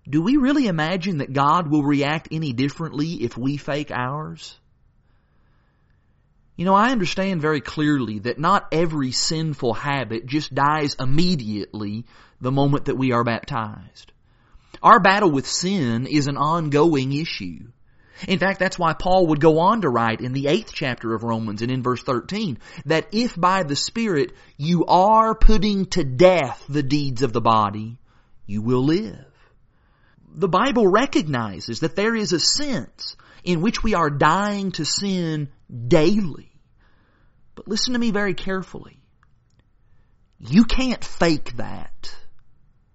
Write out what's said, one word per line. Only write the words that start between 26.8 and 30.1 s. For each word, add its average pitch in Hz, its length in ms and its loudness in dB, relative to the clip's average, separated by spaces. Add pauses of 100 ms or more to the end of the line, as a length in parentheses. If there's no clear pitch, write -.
deeds 135 400 -2
of 120 100 0
the 117 80 0
body, 110 560 0 (480)
you 104 160 -6
will 123 240 0
live. 180 400 -2 (1080)